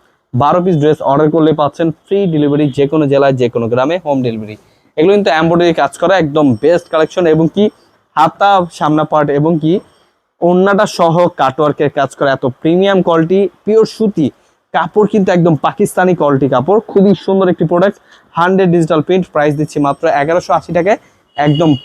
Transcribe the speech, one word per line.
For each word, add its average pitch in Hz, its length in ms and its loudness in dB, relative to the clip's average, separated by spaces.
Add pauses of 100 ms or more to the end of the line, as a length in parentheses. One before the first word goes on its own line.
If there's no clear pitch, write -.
(340)
বারো 147 300 0
পিস 185 120 0
ড্রেস 147 260 0
অর্ডার 151 280 0
করলে 160 220 2
পাচ্ছেন 151 380 -2
ফ্রি 196 360 -4
ডেলিভারি, 147 440 0
যে 143 180 -2
কোনো 156 180 0
জেলায়, 139 260 0
যে 123 160 0
কোনো 117 200 -4
গ্রামে 131 360 -2
হোম 139 180 -2
ডেলিভারি। 107 340 -8 (400)
এগুলো 170 180 2
কিন্তু 202 160 0
এমব্রয়ডারি 165 440 2
কাজ 139 240 -2
করা, 180 200 0
একদম 151 280 0 (160)
বেস্ট 165 260 0
কালেকশন। 160 380 -2
এবং 160 280 2
কি 208 160 0 (460)
হাতা, 180 560 2
সামনা 151 320 -2
পার্ট 147 260 -2
এবং 151 280 0
কি 156 220 -2 (600)
ওড়নাটা 190 460 2
সহ 175 420 0
কাটওয়ার্কের 147 640 -2
কাজ 135 240 -4
করা, 139 180 -2
এত 131 140 -4
প্রিমিয়াম 180 560 0
কোয়ালিটি, 175 460 0 (160)
পিওর 214 220 2
সুতি 196 440 -2 (420)
কাপড়, 180 400 0
কিন্তু 196 200 0
একদম 170 240 2
পাকিস্তানি 180 580 -2
কোয়ালিটি 143 340 0
কাপড়। 147 400 0
খুবই 196 260 2
সুন্দর 190 340 -2
একটি 175 160 -2
প্রোডাক্ট, 175 320 0 (340)
হান্ড্রেড 185 400 0
ডিজিটাল 165 300 0
প্রিন্ট। 180 320 -2
প্রাইস 151 220 0
দিচ্ছি 151 260 -6
মাত্র 143 280 -2
এগারোশো 160 440 -2
আশি 170 200 -4
টাকায়। 180 240 0 (400)
একদম 151 380 2 (100)